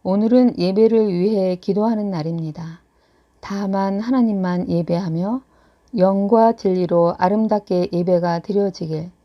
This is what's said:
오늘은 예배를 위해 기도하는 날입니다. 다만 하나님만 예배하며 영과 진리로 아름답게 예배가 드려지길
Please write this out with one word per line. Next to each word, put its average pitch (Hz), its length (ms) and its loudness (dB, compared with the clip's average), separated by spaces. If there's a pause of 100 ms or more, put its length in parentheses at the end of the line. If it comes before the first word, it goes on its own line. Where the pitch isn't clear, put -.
오늘은 220 560 2
예배를 214 560 2
위해 185 440 0
기도하는 208 520 -2
날입니다. 165 720 -8 (600)
다만 196 580 -4
하나님만 208 720 0
예배하며 175 720 -2 (560)
영과 202 560 4
진리로 175 640 0
아름답게 202 760 0
예배가 175 480 0
드려지길 180 720 -4 (140)